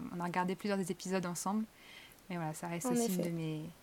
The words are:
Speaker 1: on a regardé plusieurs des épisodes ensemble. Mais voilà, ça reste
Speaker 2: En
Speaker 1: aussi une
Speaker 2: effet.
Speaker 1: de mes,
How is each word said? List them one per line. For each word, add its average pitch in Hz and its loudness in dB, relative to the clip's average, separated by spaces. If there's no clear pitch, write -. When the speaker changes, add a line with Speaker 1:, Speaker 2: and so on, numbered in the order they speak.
Speaker 1:
on 175 -2
a 170 -2
regardé 180 2
plusieurs 202 0
des 190 0
épisodes 185 0
ensemble. 190 0
Mais 185 -2
voilà, 160 0
ça 175 -6
reste 170 -2
Speaker 2:
En 247 4
Speaker 1:
aussi 233 4
une 185 2
Speaker 2:
effet. 170 2
Speaker 1:
de 170 0
mes, 156 -2